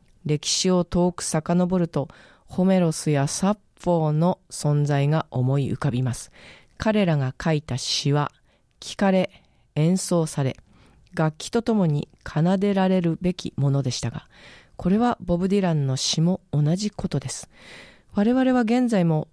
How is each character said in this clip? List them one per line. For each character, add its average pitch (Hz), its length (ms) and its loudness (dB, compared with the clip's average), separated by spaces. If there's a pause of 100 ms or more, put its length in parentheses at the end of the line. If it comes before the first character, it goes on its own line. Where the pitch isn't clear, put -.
(260)
歴 151 220 -2
史 - 240 0
を 180 120 4
遠 175 280 2
く - 100 -12
遡 175 560 0
る 170 80 2
と、 143 220 -4 (380)
ホ - 180 0
メ 185 160 4
ロ 165 100 4
ス 156 220 -2
や 143 160 2
サ 190 240 0
ッ 208 60 -4 (200)
フ - 120 -2
ォ 160 180 2
ー - 20 0
の 165 300 2 (100)
存 147 340 0
在 143 220 2
が 156 240 0
思 131 300 0
い 113 120 -2
浮 127 40 -4
か - 160 -2
び 127 100 -2
ま 123 100 -2
す。 - 200 -12 (440)
彼 214 280 0
ら 160 120 2
が 131 240 -2
書 165 120 0
い 151 100 -2
た 123 160 -8
詩 - 340 -2
は、 147 200 0 (480)
聞 - 160 -14
か 196 160 2
れ、 185 180 0 (460)
演 165 200 2
奏 170 300 0
さ - 160 -4
れ、 131 140 -2 (580)
楽 156 240 -2
器 - 120 -12
と 233 120 -2
と 226 140 0
も 185 100 2
に 147 220 -2 (180)
奏 175 320 0
で 202 160 0
ら 190 140 2
れ 185 120 2
る 170 200 0
べ 180 120 0
き - 240 -10
も 139 140 0
の 139 140 0
で 127 80 -2
し - 80 -8
た 117 100 -4
が、 - 160 -12 (500)
こ - 120 -4
れ 202 100 2
は 240 220 0
ボ 175 160 0
ブ・ 185 120 -2
デ 202 120 2
ィ - 20 0
ラ 175 100 0
ン 143 140 0
の 131 100 -2
詩 - 240 -2
も 175 200 2 (120)
同 147 220 2
じ 208 160 -4
こ - 180 -8
と 143 120 -2
で 131 80 -12
す。 - 200 -12 (680)
我 208 160 2
々 262 200 2
は 254 80 4
現 240 280 2
在 196 160 2
も 156 280 0